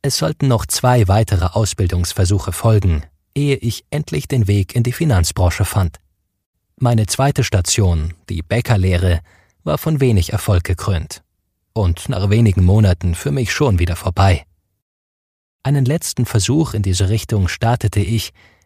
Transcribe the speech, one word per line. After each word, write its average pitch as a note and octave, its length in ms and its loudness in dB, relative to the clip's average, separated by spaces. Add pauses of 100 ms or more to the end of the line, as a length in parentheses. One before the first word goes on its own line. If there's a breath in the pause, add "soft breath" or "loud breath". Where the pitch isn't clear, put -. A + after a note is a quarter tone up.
Es C#3 160 -2
sollten D#3 300 -2
noch A#2+ 180 0
zwei B2 420 2
weitere G2 380 2
Ausbildungsversuche F#2 1040 -2
folgen, F#2+ 520 2 (320)
ehe C#3+ 220 0
ich - 320 -6
endlich D3 380 -6
den A#2 200 0
Weg G2+ 280 0
in A#2+ 80 2
die B2 100 -2
Finanzbranche F2+ 720 0
fand. F#2 320 -2 (840)
Meine A#2 280 2
zweite C#3 360 0
Station, F2 680 0 (160)
die E2 120 -6
Bäckerlehre, F#2 800 0 (420 soft breath)
war D3+ 140 -2
von D#3+ 220 -2
wenig A2+ 320 2
Erfolg F#2+ 320 0
gekrönt F2 600 -4 (500)
und F#2 360 -2
nach G2+ 200 -2
wenigen G#2 340 4
Monaten F#2 520 4
für - 160 -6
mich C3 200 -2
schon A2 280 0
wieder E2+ 160 0
vorbei. F#2+ 500 0 (1160)
Einen C#3 220 2
letzten C3 400 -2
Versuch B2+ 480 0
in G#2 80 -2
diese F#2+ 280 0
Richtung G#2+ 380 0
startete A2+ 520 0
ich, G#2 320 -2 (340 soft breath)